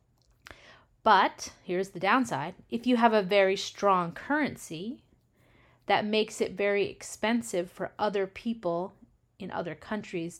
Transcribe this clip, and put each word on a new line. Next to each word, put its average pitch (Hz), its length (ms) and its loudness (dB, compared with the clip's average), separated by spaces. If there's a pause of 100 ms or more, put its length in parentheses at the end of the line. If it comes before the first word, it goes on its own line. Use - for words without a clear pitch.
(1040)
But 220 480 4 (120)
here's 190 260 -4
the 175 100 -16
downside. 185 560 0 (160)
If 233 160 -6
you 247 100 6
have 226 160 6
a 214 80 6
very 196 340 4
strong 185 580 0
currency, 220 880 -6 (840)
that 196 200 2
makes 214 360 -2
it 190 120 -4
very 202 360 0
expensive 214 800 -4
for - 300 -10
other 202 260 0
people 190 680 -6 (420)
in 190 140 -12
other 156 240 -6
countries 180 640 -8